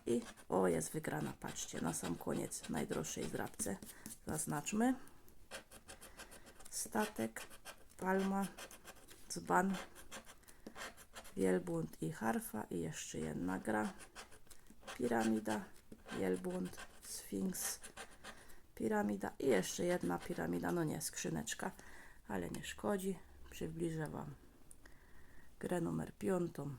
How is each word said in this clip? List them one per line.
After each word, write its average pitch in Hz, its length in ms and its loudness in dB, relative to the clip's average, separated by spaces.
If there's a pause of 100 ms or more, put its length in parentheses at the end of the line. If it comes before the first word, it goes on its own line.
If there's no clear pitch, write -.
i 240 140 6 (280)
o, 185 200 8
jest 165 240 4
wygrana. 151 480 0
Patrzcie, - 400 -4
na - 120 2
sam - 220 0
koniec - 540 -2
najdroższej - 560 0
zdrabce. - 520 0 (500)
Zaznaczmy. 160 680 4 (1800)
Statek, - 720 0 (560)
palma, 190 480 4 (840)
dzban, 180 440 6 (1600)
wielbłąd 175 640 4
i 160 100 0
harfa 220 580 0
i 175 100 0
jeszcze 160 380 -4
jedna 165 400 0
gra. 214 340 2 (1080)
Piramida, 123 640 4 (540)
wielbłąd, 185 580 2 (260)
sfinks, - 800 -2 (920)
piramida 208 640 2
i 277 80 2
jeszcze 190 380 6
jedna 175 340 4
piramida. 175 540 2
No 170 120 4
nie, 156 160 2
skrzyneczka, - 680 -2 (580)
ale 190 220 0
nie - 140 -4
szkodzi. 196 540 0 (320)
Przybliżę 160 580 -2
Wam 147 260 -6 (1200)
grę 180 220 0
numer 165 380 0
piątą. 170 600 0